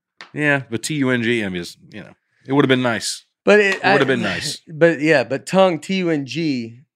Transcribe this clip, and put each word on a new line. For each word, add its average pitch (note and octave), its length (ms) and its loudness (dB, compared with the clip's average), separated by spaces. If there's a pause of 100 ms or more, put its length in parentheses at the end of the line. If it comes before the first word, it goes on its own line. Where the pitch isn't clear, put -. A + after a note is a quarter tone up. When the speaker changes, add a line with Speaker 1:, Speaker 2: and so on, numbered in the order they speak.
(320)
Speaker 1:
Yeah, C#3+ 380 0
but A2+ 120 -6
T - 140 -6
U C3 140 0
N B2 120 0
G, A2+ 220 -2
I G2+ 40 -4
mean, F2+ 120 -6
it's, - 160 -12 (160)
you G#2+ 100 -18
know, - 100 -20 (340)
it C3 60 -6
would C#3+ 120 4
have C3 40 4
been B2+ 140 4
nice. A#2 420 -4 (200)
Speaker 2:
But G#3 160 6
it, G3 160 2
Speaker 1:
It - 80 -12
would F#3 160 4
have - 20 4
Speaker 2:
I, - 20 2
Speaker 1:
been B2+ 180 0
nice. G2 420 -6
Speaker 2:
<laughs> - 40 -20
But D#3+ 320 2
yeah, D3+ 240 2
but B2+ 220 -8
tongue, F#3 340 2
T F#3+ 180 -4
U F3 120 -2
N C#3+ 160 -4
G B2 540 -6 (160)